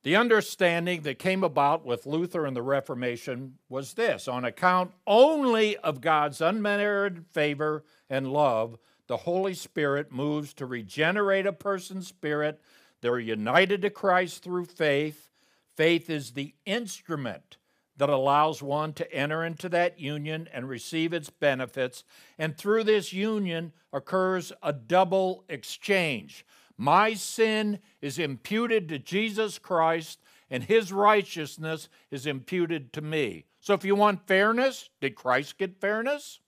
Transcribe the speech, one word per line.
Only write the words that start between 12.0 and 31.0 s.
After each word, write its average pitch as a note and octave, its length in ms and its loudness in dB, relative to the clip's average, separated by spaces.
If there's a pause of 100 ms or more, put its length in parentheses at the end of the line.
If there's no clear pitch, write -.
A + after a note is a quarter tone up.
spirit. D3+ 520 -4 (420)
They're B2 180 0
united B2+ 640 0
to G3+ 80 -2
Christ F#3 520 -2
through F3+ 220 -6
faith. D3+ 640 -2 (460)
Faith E3 340 2
is C#3 220 -6
the C#3 240 -10 (100)
instrument E3+ 920 -8 (380)
that C#3+ 140 0
allows C#3+ 540 2
one D3 300 -4
to D#3+ 200 -8
enter D3+ 300 -2
into E3 260 -8
that F3 300 0
union D3+ 520 -8
and B2+ 160 -10
receive D#3+ 460 -4
its D#3+ 160 -6
benefits. C3 720 -2 (360)
And D#3 180 -4
through G#3+ 280 0
this G#3 280 2
union F#3 580 -2 (220)
occurs F#3 580 0 (120)
a D3+ 100 0
double F3+ 720 2
exchange. D#3 960 -4 (320)
My F#3 380 4
sin G#3+ 680 0 (220)
is C#3 160 -6
imputed G#3 720 -2
to D3+ 80 -6
Jesus G#3 640 -4
Christ, E3 600 0 (300)
and B2 140 -4
his G#3 280 2
righteousness E3+ 960 0 (200)